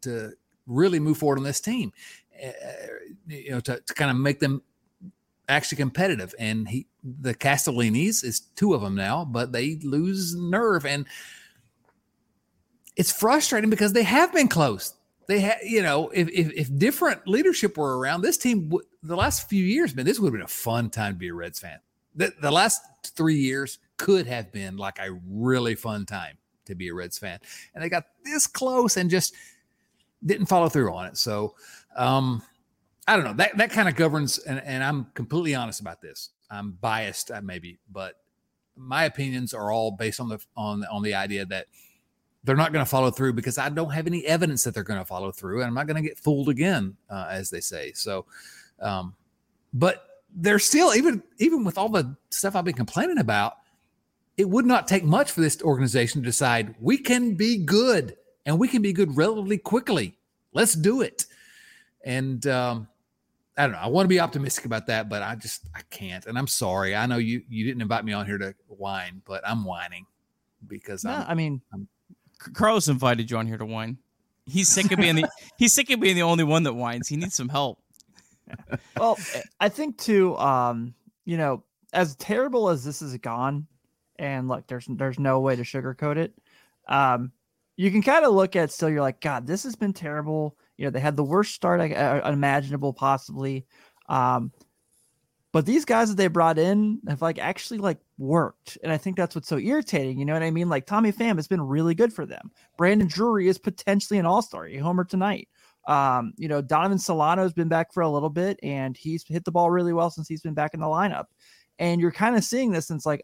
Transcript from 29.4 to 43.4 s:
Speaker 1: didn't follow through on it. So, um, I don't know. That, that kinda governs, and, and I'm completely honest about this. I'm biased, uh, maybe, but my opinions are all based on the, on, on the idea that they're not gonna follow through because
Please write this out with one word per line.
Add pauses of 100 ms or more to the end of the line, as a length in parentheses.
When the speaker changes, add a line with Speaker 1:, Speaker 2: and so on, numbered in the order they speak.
Speaker 1:
didn't
follow
through
on
it.
So, (400)
um, (640)
I
don't
know.
That,
that
kinda
governs,
and,
and
I'm
completely
honest
about
this. (200)
I'm (100)
biased,
uh,
maybe, (120)
but (560)
my
opinions
are
all
based
on
the, (160)
on,
on
the
idea
that (760)
they're
not
gonna
follow
through
because